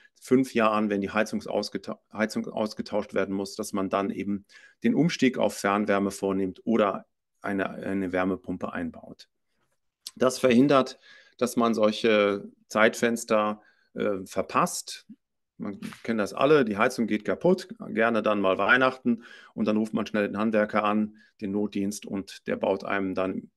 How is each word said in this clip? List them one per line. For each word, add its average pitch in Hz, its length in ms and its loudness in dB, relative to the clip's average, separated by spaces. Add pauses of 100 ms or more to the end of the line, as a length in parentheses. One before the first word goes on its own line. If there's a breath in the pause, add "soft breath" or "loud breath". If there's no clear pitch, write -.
(200 soft breath)
fünf 131 340 2
Jahren, 107 360 2
wenn 101 100 0
die 95 100 -4
Heizung 107 320 -2
ausgeta-, - 580 -6 (120)
Heizung 110 340 0
ausgetauscht 107 680 -4
werden 98 200 0
muss, 98 200 -4
dass - 180 -8
man 98 180 -2
dann 98 200 0
eben 101 340 -4 (380 loud breath)
den 117 120 4
Umstieg 143 440 2
auf 107 160 0
Fernwärme 98 560 0
vornimmt 98 540 -4
oder 107 420 0 (340)
eine, 98 300 -4
eine 98 420 -4
Wärmepumpe 92 600 -2
einbaut. - 560 -12 (880)
Das 127 220 0
verhindert, 131 600 4 (380 soft breath)
dass 120 200 -2
man 117 180 2
solche 107 720 2 (180)
Zeitfenster, 110 960 0 (320 soft breath)
äh, 107 300 -2
verpasst. - 800 -4 (500)
Man 101 240 -10 (220)
kennt 113 180 -2
das 98 140 -4
alle, 143 300 4
die 107 120 -2
Heizung 117 300 0
geht 107 180 -2
kaputt, 170 440 0 (200)
gerne 113 340 0
dann 104 180 0
mal 95 180 2
Weihnachten 120 640 2 (300 loud breath)
und 110 120 -2
dann 107 100 0
ruft 107 180 -2
man 110 120 -2
schnell 104 220 -2
den 101 100 -6
Handwerker 107 460 0
an, 107 320 0 (240 soft breath)
den 98 120 -6
Notdienst 104 540 -4
und - 400 -10
der - 100 -2
baut 98 280 -2
einem 95 300 -2
dann 95 420 -4